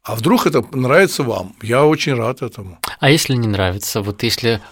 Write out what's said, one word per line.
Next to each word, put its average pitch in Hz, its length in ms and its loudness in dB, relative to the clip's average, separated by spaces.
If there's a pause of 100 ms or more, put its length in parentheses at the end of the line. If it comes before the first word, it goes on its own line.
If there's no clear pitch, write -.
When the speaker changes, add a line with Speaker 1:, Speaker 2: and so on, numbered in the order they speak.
Speaker 1:
А 110 140 -8
вдруг 180 320 2
это 139 160 2 (120)
нравится 147 480 2
вам? 95 380 -4
Я 120 240 2
очень 151 300 2
рад 117 260 -4
этому. 101 380 -12 (200)
Speaker 2:
А 143 120 4
если 151 240 2
не 120 120 0
нравится? 101 540 -2
Вот 101 220 -6
если, 113 380 -2 (100)